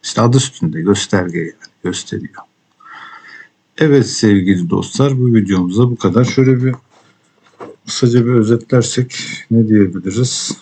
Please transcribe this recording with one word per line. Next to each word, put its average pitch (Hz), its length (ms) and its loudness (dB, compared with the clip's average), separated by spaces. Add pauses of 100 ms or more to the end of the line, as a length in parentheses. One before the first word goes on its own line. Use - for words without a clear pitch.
İşte - 180 -6
adı 123 160 4
üstünde 80 440 -2
gösterge, 92 580 -2
yani 82 140 -8 (320)
gösteriyor. - 580 -10 (1400)
Evet 143 320 2
sevgili 95 600 2
dostlar, 131 480 -2
bu 123 160 2
videomuzda 98 560 2
bu 117 60 -4
kadar. 117 280 0
Şöyle 127 400 2
bir 127 100 -2 (1120)
kısaca 120 400 2
bir 123 60 0
özetlersek 120 840 0 (360)
ne 113 180 2
diyebiliriz? 98 920 -2